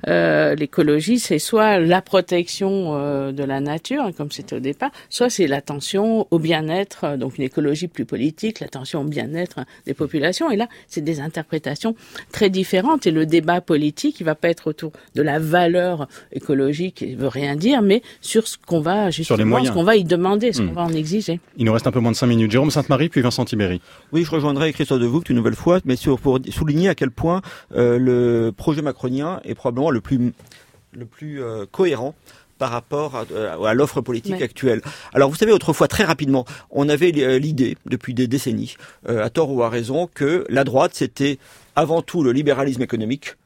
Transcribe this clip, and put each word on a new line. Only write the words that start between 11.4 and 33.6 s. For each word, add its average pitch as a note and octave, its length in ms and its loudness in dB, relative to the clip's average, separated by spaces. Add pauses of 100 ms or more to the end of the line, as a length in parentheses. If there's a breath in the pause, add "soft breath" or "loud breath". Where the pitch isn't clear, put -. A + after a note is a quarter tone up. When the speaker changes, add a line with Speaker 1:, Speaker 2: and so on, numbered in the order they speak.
Speaker 1:
très G3+ 180 2
différentes. F#3+ 560 0
Et F3+ 40 4
le D#3+ 160 2
débat E3 340 2
politique, D3+ 600 -2
il F#3 40 -8
va D#3 100 0
pas F3 140 -2
être E3+ 200 -2
autour D#3 240 -8 (220 loud breath)
de - 80 0
la D3+ 160 0
valeur E3+ 680 2 (240 loud breath)
écologique, D3 640 -2
qui - 180 -8
veut B2+ 140 -2
rien C#3+ 280 -4
dire, A#3 260 4
mais G3+ 200 4 (180 loud breath)
sur A3 260 0
ce - 120 -10
qu'on E3+ 220 -2
va F#3 300 0
justement, D#3+ 260 0
Speaker 2:
Sur - 20 -
les - 60 4
moyens. B3+ 260 4
Speaker 1:
ce G#3+ 40 -4
qu'on E3+ 100 2
va A3 120 6
y G3 80 4
demander, F#3+ 480 2
ce A3 100 -2
Speaker 2:
Hmm. F#3 60 0
Speaker 1:
qu'on D#3+ 60 -4
va F3 80 -2
en E3+ 100 0
exiger. E3 480 -2 (160)
Speaker 2:
Il B2 80 0
nous A2 80 4
reste A2+ 140 2
un B2+ 60 0
peu B2+ 80 0
moins A#2 120 2
de G#2 40 0
cinq C3 100 2
minutes. A2+ 240 4
Jérôme C3+ 200 4
Sainte-Marie, C#3 380 2
puis - 120 0
Vincent A#2+ 240 2
Tibéry. G2 360 0 (320 loud breath)
Speaker 3:
Oui, E3 120 2
je D#3 60 -8
rejoindrai D3 420 0
Christophe C3+ 280 0
de A#2+ 60 2
Vouct C#3 240 0
une B2+ 60 4
nouvelle A2+ 180 2
fois, F3 300 2
mais B2+ 120 0
sur, C3 220 0
pour C3 200 2 (120)
souligner D#3 380 0
à E3+ 60 2
quel C#3+ 160 -2
point, F3 320 -2 (320 loud breath)
euh, A#2+ 240 4
le A#2+ 540 2
projet D#3 300 -2
macronien C#3 640 -4
est A2+ 100 -8
probablement B2+ 360 -2
le A#2+ 100 2
plus, B2 320 0 (600 loud breath)
le A#2+ 140 -16
plus, D3 360 -14
euh, A2 280 -8
cohérent C#3+ 440 -2 (440 soft breath)
par C3 120 -2
rapport C3+ 440 -6
à, A#2 180 -6
euh, F2+ 300 -6